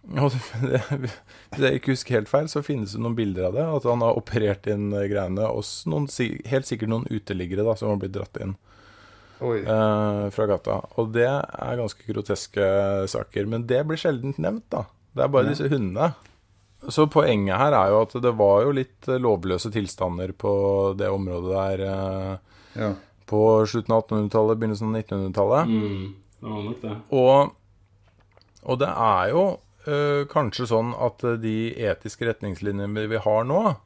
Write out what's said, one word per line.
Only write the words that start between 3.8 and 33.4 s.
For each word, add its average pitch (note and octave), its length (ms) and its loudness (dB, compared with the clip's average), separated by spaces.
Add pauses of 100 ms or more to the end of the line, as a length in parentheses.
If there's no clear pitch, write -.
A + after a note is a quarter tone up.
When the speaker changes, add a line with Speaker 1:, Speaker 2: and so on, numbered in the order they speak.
Speaker 1:
han A#2+ 180 0
har A#2 160 2
operert G#2+ 500 -2
inn, G#2 260 -2
eh, G2+ 140 -2
greiene G2 400 -2
hos - 380 -6
noen, D3+ 240 -2
si-, - 360 -4
helt C3+ 200 0
sikkert A2+ 240 -4
noen A2+ 180 -2
uteliggere F#2+ 560 -4
da, A2 120 2
som G#2+ 180 -2
har G2 80 -2
blitt G2 160 -6
dratt - 240 -8
inn, G2 140 -6 (840)
Speaker 2:
Oi. A#2+ 200 -2
Speaker 1:
eh, G#2+ 680 2
fra G#2+ 200 0
gata. G2 300 0 (180)
Og A2 160 -2
det A#2 160 4
er B2 500 -4
ganske A2 300 -6
groteske G#2 560 -2 (420)
saker, G#2 400 -4
men A2+ 200 -4
det B2 200 2
blir D#3+ 140 -4
sjelden C#3 360 -2
nevnt G3 320 -4
da. - 140 -4 (320)
Det C3 80 2
er C#3 80 2
bare C3 140 6
Speaker 2:
Ja. C#3+ 80 0
Speaker 1:
disse D3 160 -2
hundene. B2+ 420 0 (720)
Så - 240 4
poenget G#2+ 500 4
her C#3+ 160 4
er G2 200 6
jo A2 80 6
at A2 200 0
det A#2+ 140 2
var G#2 300 6
jo C#3+ 80 2
litt, - 340 -4
eh, B2+ 140 0
lovløse F#2+ 500 0
tilstander F#2 640 -4
på G2 640 2
det G2+ 100 0
området F#2 480 -2
der, F#2+ 300 0
eh, F#2+ 520 -4 (380)
Speaker 2:
Ja. G#2+ 180 -2 (340)
Speaker 1:
på G#2+ 140 2 (260)
slutten A2+ 260 -2
av A2+ 100 4
attenhundretallet, A2 560 2
begynnelsen A2 300 -2
av A2 80 -2
nittenhundretallet. G#2 680 0
Speaker 3:
Mm, G2+ 460 -2 (280)
det A#2 80 -12
var G#2 140 -6
nok A2 180 -10
det. G#2+ 140 -8 (160)
Speaker 1:
Og, C3+ 400 6 (1120)
og B2+ 160 -2
det F#2+ 100 2
er G2 400 2
jo, E3 140 4 (440)
eh, C#3+ 380 0
kanskje B2 420 -2
sånn A#2 320 2
at, A#2+ 240 -2
eh, A#2 140 0
de A2+ 380 -2
etiske G#2+ 520 -4
retningslinjene G2+ 640 -4
vi, G#2+ 140 -4
vi A2 100 -2
har G#2+ 280 2